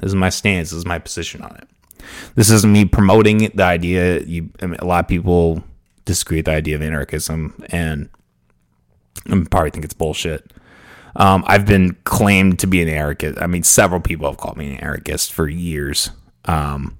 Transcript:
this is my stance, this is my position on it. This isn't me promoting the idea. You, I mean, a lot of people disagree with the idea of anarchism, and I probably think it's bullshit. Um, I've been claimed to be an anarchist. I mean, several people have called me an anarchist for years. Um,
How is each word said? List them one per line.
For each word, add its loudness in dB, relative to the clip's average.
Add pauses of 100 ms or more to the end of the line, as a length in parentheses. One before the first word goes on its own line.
this -4
is -2
my 2
stance, -2
this -10
is -8
my -4
position -12
on -18
it. -20 (680)
This 4
isn't 6
me 8
promoting 4
the 2
idea. 2
You, -8 (100)
I -8
mean, -8
a -8
lot 2
of -8
people 2 (420)
disagree -4
with -4
the 0
idea -2
of -6
anarchism, -6 (140)
and -6 (1200)
I 2
probably 0
think -10
it's -14
bullshit. -6 (640)
Um, 6
I've 4
been 4
claimed 4
to -2
be 2
an -2
anarchist. -4
I -4
mean, -2
several 2
people -4
have -8
called -10
me -10
an -14
anarchist -6
for 0
years. -6 (340)
Um, -4